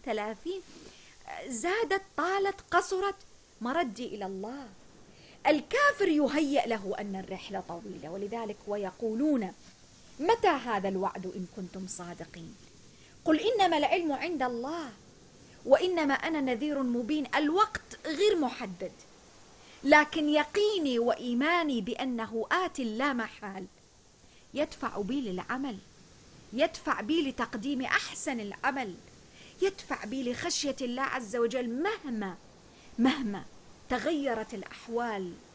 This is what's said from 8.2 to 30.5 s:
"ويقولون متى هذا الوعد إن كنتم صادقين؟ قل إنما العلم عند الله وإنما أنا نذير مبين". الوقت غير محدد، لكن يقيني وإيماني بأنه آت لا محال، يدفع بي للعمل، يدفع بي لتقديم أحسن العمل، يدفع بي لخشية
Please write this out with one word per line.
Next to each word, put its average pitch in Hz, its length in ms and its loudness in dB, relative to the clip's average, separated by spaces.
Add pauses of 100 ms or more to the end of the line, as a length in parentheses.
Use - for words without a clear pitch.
"ويقولون 220 840 0 (680)
متى 415 280 4
هذا 226 400 2
الوعد 190 380 -2
إن 180 200 -8 (100)
كنتم 190 300 -10
صادقين؟ 170 680 -10 (680)
قل 311 160 6
إنما 381 380 4
العلم 311 340 4
عند 269 300 -2
الله 254 500 -4 (760)
وإنما 320 480 6
أنا 320 260 0
نذير 269 420 0
مبين". 247 520 0
الوقت 311 720 0
غير 359 320 4
محدد، 208 540 -4 (920)
لكن 302 440 6
يقيني 302 680 2
وإيماني 247 840 2
بأنه 226 720 -4
آت 339 280 0
لا 247 320 0
محال، 202 540 -6 (880)
يدفع 269 460 -4
بي 247 200 -2
للعمل، 220 580 -4 (720)
يدفع 294 480 0
بي 277 300 0
لتقديم 247 520 -4
أحسن - 580 -2
العمل، 214 540 -4 (680)
يدفع - 420 -2
بي 247 280 -4
لخشية 285 480 -2